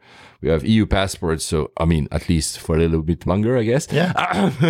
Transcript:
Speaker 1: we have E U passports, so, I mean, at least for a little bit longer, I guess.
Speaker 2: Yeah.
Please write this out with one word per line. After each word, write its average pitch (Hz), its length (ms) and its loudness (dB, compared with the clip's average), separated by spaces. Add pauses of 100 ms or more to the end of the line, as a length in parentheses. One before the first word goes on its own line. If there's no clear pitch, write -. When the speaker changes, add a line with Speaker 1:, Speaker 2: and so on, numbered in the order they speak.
(420)
Speaker 1:
we - 80 -2
have 78 140 2
E 110 100 2
U 107 120 4
passports, 90 580 -2
so, 78 340 -2
I 80 80 0
mean, 80 260 2
at - 180 -4
least 82 300 -2
for 80 160 -2
a 80 40 4
little 82 220 2
bit 78 240 -4
longer, 107 320 0
I 117 60 0
guess. 120 280 0
Speaker 2:
Yeah. 180 600 0 (180)